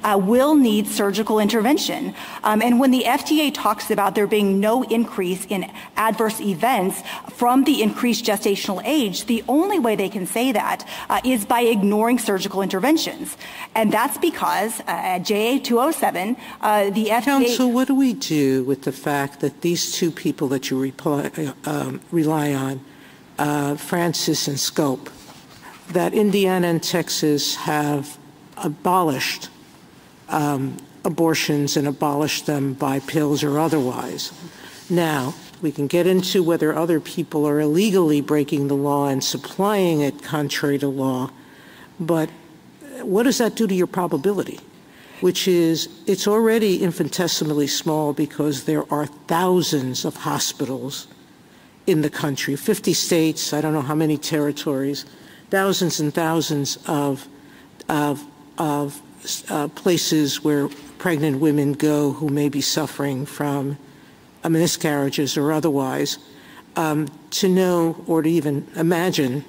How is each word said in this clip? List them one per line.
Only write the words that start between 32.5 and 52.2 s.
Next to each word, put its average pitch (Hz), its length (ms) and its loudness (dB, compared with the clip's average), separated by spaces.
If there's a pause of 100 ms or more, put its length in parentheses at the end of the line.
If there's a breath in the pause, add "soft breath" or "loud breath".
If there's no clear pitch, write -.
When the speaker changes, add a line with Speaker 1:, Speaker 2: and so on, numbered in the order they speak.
Speaker 2:
by 135 260 -2
pills 147 420 0
or 143 160 0
otherwise? 131 720 -2 (580 loud breath)
Now, 156 440 0 (280)
we 156 100 -2
can 143 140 -4
get 175 200 2
into 185 360 2
whether 156 320 2
other 160 260 2
people 151 460 -4
are 147 140 2
illegally 160 600 4
breaking 143 480 0
the 143 60 2
law 143 340 2
and 131 140 0
supplying 185 800 0
it 139 220 -2
contrary 143 560 -2
to 139 100 -2
law, 135 420 -2 (680 loud breath)
but 160 300 0 (720)
what 202 200 0
does 247 160 4
that 214 160 2
do 226 120 2
to 190 80 0
your 180 120 2
probability? 180 760 -2 (600 loud breath)
Which 180 280 2
is, 165 400 4 (180)
it's 196 220 0
already 220 540 4
infinitesimally 156 840 0
small 151 460 -2
because 147 520 -2
there 151 280 0
are 147 140 -2
thousands 165 960 0
of - 120 -4
hospitals 135 920 -6 (800 loud breath)
in 156 140 4
the 147 80 0
country, 139 440 -4